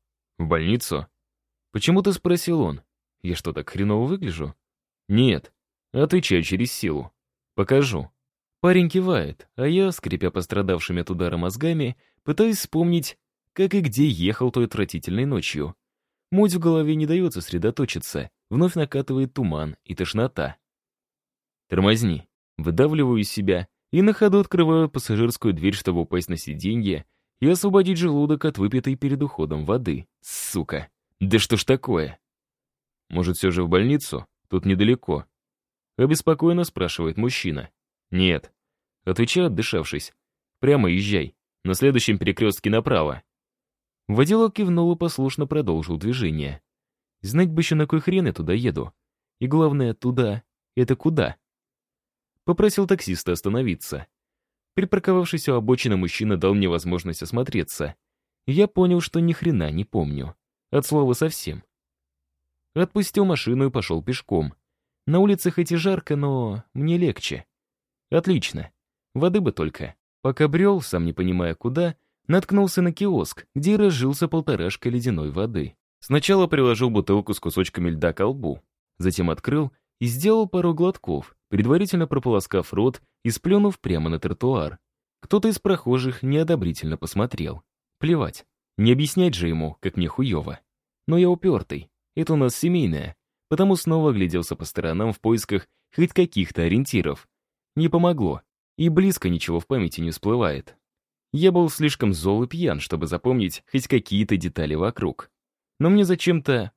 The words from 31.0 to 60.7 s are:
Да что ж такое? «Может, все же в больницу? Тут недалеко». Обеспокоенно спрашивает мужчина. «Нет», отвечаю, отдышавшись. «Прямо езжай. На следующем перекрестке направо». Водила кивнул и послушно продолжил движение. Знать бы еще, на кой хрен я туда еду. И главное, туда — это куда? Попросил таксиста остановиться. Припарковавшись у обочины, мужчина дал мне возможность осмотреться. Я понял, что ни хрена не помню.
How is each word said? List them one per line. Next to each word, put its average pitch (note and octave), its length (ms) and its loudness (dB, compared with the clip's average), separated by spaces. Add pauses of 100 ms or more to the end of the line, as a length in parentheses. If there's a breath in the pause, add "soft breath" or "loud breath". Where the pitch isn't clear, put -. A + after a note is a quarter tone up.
Да F#2+ 180 4
что G#2 180 0
ж - 80 -2
такое? F#2 540 0 (920)
«Может, F2 280 -2
все F#2+ 140 0
же F2 120 0
в F2 60 -2
больницу? G2+ 580 0 (220)
Тут F#2 160 -2
недалеко». G2 640 2 (680)
Обеспокоенно D#3+ 680 2
спрашивает E2+ 520 -4
мужчина. G2 540 -4 (400)
«Нет», F2+ 420 0 (520)
отвечаю, A#2 420 2
отдышавшись. E2+ 680 -4 (480)
«Прямо C3 300 4
езжай. F#2+ 460 0 (280)
На F#2 100 0
следующем A#2 440 2
перекрестке G2+ 520 0
направо». F#2+ 520 0 (840)
Водила F3+ 420 4
кивнул F3 420 0
и E3 60 -4
послушно C#3 480 -2
продолжил F2 500 -2
движение. D#2 680 -4 (600)
Знать D#3 280 2
бы D#3+ 120 0
еще, D#3+ 120 0
на D3+ 120 2
кой D#3+ 140 0
хрен F3+ 260 0
я G2 80 -2
туда D#2+ 180 -4
еду. G2 400 -2 (480)
И B2 60 -4
главное, C#3+ 480 2
туда — A#2+ 480 -2 (340)
это B2+ 180 2
куда? D3 420 0 (1080)
Попросил G3 420 2
таксиста F#2+ 460 -2
остановиться. G2 760 -4 (680)
Припарковавшись F#3 760 0
у C3+ 60 2
обочины, A#2 420 2
мужчина F#2+ 400 0
дал F#2+ 180 2
мне G2 140 2
возможность F2 540 -4
осмотреться. F2 720 -4 (520)
Я F#3 220 2
понял, F3+ 320 2
что - 200 -2
ни E3+ 120 2
хрена G#2 380 0
не F2 160 -4
помню. C#2+ 500 -4 (340)